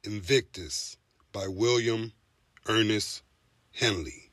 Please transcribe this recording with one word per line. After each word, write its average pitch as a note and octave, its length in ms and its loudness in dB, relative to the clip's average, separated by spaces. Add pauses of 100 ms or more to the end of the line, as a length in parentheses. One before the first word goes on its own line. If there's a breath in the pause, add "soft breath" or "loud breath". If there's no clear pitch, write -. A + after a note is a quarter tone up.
Invictus G2+ 920 -2 (360)
by G2 160 -6
William A2+ 640 2 (560)
Ernest G#2+ 540 2 (500)
Henley. - 600 -2